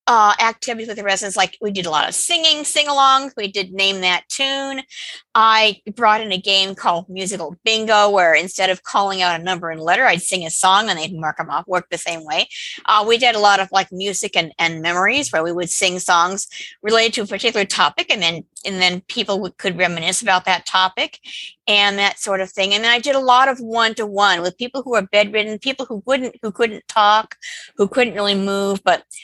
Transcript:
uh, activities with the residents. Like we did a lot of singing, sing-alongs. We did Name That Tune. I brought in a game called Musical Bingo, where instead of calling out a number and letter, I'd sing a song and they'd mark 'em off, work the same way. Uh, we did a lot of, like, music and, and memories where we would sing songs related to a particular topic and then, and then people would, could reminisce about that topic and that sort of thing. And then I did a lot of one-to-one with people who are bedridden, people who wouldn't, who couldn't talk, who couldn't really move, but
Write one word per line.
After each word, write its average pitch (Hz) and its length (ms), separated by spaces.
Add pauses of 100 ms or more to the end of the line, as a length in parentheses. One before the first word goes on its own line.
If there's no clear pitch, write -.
uh, 214 340
activities 226 460
with 214 100
the 202 60
residents. 196 340
Like 185 240
we 214 80
did 190 160
a 165 60
lot 151 180
of - 60
singing, 320 480
sing-alongs. 277 760
We 208 140
did 196 220
Name 196 280
That 180 260
Tune. 269 540 (540)
I 220 460 (140)
brought 220 260
in 214 100
a 185 80
game 196 340
called 185 360
Musical 185 540
Bingo, 220 460
where 180 240
instead 185 380
of 180 100
calling 196 400
out 175 180
a 170 40
number 175 260
and 160 100
letter, 185 260
I'd 180 180
sing 185 220
a 160 40
song 196 400
and 175 80
they'd 160 160
mark 156 260
'em 156 120
off, 156 160
work 180 240
the 170 80
same 165 260
way. 165 240 (360)
Uh, 214 220
we 233 120
did 240 160
a 214 40
lot 202 200
of, 190 120
like, 190 200
music 196 440
and, 165 220
and 165 240
memories 190 500
where 160 120
we 170 80
would 175 180
sing 185 300
songs 180 480 (340)
related 226 320
to 226 80
a 202 60
particular 220 360
topic 190 480
and 214 120
then, 165 200 (220)
and 190 160
then 180 200
people 208 380
would, 185 180
could 185 200
reminisce 175 440
about 190 240
that 180 200
topic 185 540 (480)
and 202 320
that 202 200
sort 190 220
of 185 80
thing. 196 240
And 214 100
then 233 80
I 240 80
did 269 160
a 269 40
lot 254 280
of 254 120
one-to-one 214 840
with 180 160
people 254 240
who 240 140
are 196 80
bedridden, 208 560
people 262 260
who 208 220
wouldn't, 254 340
who 214 100
couldn't 226 360
talk, 214 500 (400)
who 202 100
couldn't 240 280
really 202 200
move, 196 480
but 175 200 (200)